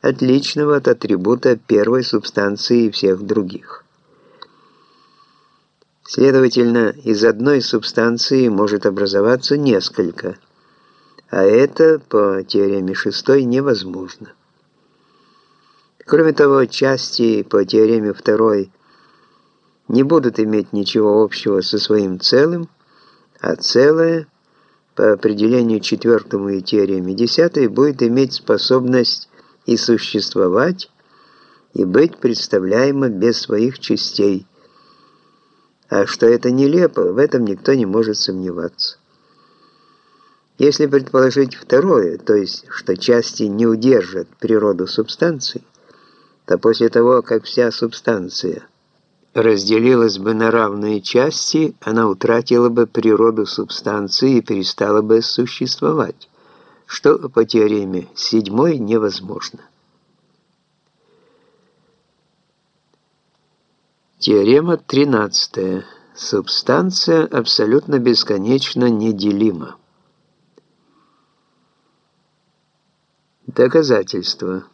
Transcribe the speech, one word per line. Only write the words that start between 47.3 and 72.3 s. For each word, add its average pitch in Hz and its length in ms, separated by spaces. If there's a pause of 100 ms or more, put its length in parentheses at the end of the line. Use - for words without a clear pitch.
вся 120 280
субстанция – 98 920 (680)
разделилась 110 840
бы 101 160
на 113 160
равные 107 520
части, 147 800
она 113 260
утратила 117 600
бы 117 180
природу 110 580
субстанции 104 920
и 113 40
перестала 104 600
бы 113 200
существовать, 127 1080 (560)
что - 320 (120)
по 113 140
теореме 104 720
седьмой 113 640
невозможно. 98 840 (4000)
Теорема 131 580
тринадцатая. 104 1080 (300)
Субстанция 165 1080
абсолютно 131 720
бесконечно 120 920
неделима. 104 880 (3750)